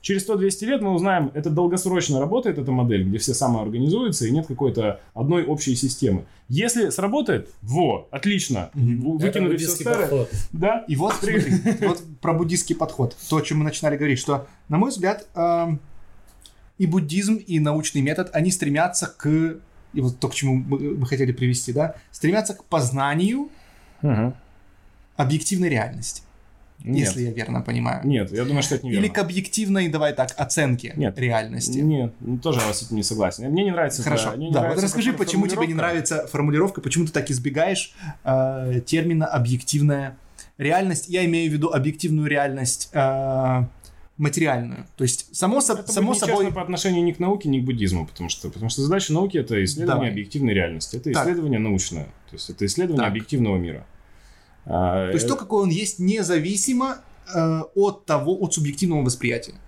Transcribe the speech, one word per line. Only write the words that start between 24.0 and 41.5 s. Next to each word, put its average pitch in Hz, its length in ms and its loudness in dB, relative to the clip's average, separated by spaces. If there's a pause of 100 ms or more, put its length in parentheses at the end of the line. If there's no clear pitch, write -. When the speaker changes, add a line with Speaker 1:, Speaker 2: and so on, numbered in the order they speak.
Speaker 1:
Мгм. 123 320 2 (840)
Speaker 2:
объективной 160 520 0
реальности, 120 540 -4 (600)
Speaker 1:
Нет. 127 240 2
Speaker 2:
если 123 140 -4
я 120 100 -2
верно 120 300 -4
понимаю. 120 440 -2
Speaker 1:
Нет, 117 260 2
я 113 120 -2
думаю, 139 180 0
что 143 120 0
это 127 120 -4
неверно. 196 200 2
Speaker 2:
Или 196 60 0
к - 60 -2
объективной, 190 720 0
давай 151 240 2
так, 127 240 -2
оценке 127 600 0
Speaker 1:
Нет. 123 220 -2
Speaker 2:
реальности. 120 600 -2
Speaker 1:
Нет, 143 420 2
ну, 123 160 -4
тоже 123 240 0
я 107 140 0
с - 80 -6
этим 113 140 -6
не 104 60 0
согласен. 110 480 -2
Мне 185 140 2
не 196 60 2
нравится 160 320 0
Speaker 2:
Хорошо. 113 260 0
Speaker 1:
это, 110 80 -6
мне 156 120 -6
не 160 40 0
Speaker 2:
Да, 143 80 2
вот - 60 2
Speaker 1:
нравится 170 200 0
Speaker 2:
расскажи, 220 240 0
Speaker 1:
эта 165 60 -2
фор-, 196 100 0
Speaker 2:
почему 196 200 2
тебе 180 200 0
не 160 60 -2
Speaker 1:
формулировка. 160 100 0
Speaker 2:
нравится 165 480 -2
формулировка, 151 520 2
почему 160 240 0
ты 160 60 -6
так 143 180 -2
избегаешь, 143 640 -2 (300)
э, 131 600 0
термина 160 420 2
"объективная 139 920 0 (400)
реальность". 165 500 0
Я 180 160 0
имею 165 260 2